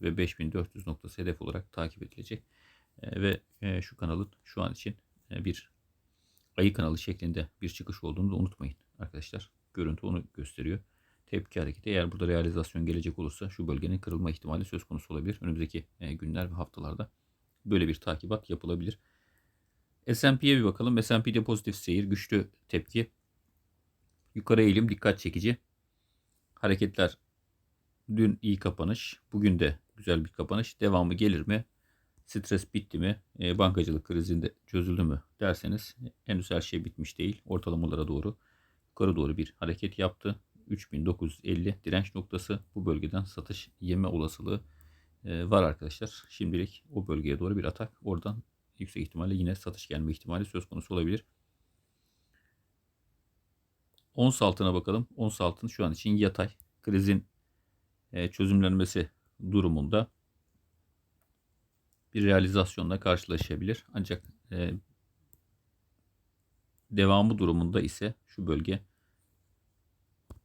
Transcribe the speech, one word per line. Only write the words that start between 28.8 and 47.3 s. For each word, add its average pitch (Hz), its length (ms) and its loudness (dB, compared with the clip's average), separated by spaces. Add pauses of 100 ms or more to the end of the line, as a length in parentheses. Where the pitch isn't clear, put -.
bugün 101 260 4
de 76 200 2 (180)
güzel 85 280 0
bir 82 40 -12
kapanış. 101 520 -4
Devamı 92 340 4
gelir 90 320 2
mi? 107 180 0 (600)
Stres - 480 -4
bitti - 240 -6
mi? 95 240 0 (180)
E, 90 180 0
bankacılık 87 460 4
krizinde 85 500 -2 (120)
çözüldü 90 360 0
mü 73 200 0 (180)
derseniz - 560 -4 (280)
henüz 92 260 -2
her 87 100 0
şey 82 240 -4
bitmiş - 340 -10
değil. 98 260 -4
Ortalamalara 82 640 -2
doğru, 82 280 -4 (520)
yukarı 95 280 2
doğru 78 200 0
bir 80 220 -4
hareket 85 400 -4
yaptı. 98 420 -2 (260)
Üç - 260 -8
bin 76 140 -2
dokuz 87 260 -2
yüz - 120 -18
elli 92 400 -2
direnç 95 300 -2
noktası. 98 460 -6 (140)
Bu 95 120 -4
bölgeden 82 380 -2
satış - 460 -14 (100)
yeme 92 280 0
olasılığı, 85 560 -4 (600)
e, 90 260 -4
var 98 120 8
arkadaşlar. - 640 -4
Şimdilik 90 640 -4
o 98 160 -6
bölgeye 76 300 0